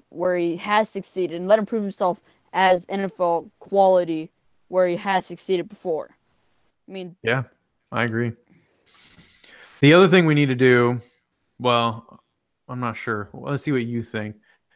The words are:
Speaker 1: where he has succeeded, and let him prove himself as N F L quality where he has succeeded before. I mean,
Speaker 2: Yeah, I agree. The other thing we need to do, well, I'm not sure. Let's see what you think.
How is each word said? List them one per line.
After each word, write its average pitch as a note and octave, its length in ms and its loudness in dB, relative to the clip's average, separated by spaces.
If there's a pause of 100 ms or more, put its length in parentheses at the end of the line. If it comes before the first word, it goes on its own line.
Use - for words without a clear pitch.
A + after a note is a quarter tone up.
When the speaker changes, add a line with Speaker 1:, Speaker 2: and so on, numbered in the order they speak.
Speaker 1:
where F3+ 280 -4
he E3+ 200 -2
has G#3 320 -2
succeeded, F3+ 480 -8
and F3+ 120 -6
let A3 120 4
him G3+ 60 -4
prove A3+ 160 -4
himself F#3+ 380 -4 (320)
as F#3 360 2
N G3 120 -6
F F#3+ 200 -8
L E3+ 280 -2 (120)
quality F3+ 680 0 (360)
where F3+ 220 0
he F3 80 -2
has F#3+ 300 -2
succeeded F3 420 -4
before. E3+ 420 -8 (760)
I - 40 -20
mean, F#3 300 -14
Speaker 2:
Yeah, A#2+ 220 -2 (480)
I A2+ 120 -2
agree. A#2 280 -4 (1500)
The D3 140 8
other F#3 140 8
thing F3 180 6
we D#3 80 4
need D3 140 2
to C3 60 -2
do, B2 460 4 (580)
well, A#2 600 -2 (480)
I'm B2 120 -12
not A#2 160 -6
sure. G#2 360 -8
Let's C3+ 300 -8
see D3+ 100 -4
what B2 120 -2
you A#2 180 -6
think. G#2+ 340 -10 (400)